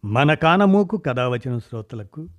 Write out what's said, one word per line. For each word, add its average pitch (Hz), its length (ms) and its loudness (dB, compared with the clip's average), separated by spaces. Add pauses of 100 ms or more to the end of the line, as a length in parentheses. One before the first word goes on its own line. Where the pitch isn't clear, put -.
మన 131 300 2
కానమోకు 190 600 2
కథావచన 123 640 -4
శ్రోతలకు 110 680 -14 (100)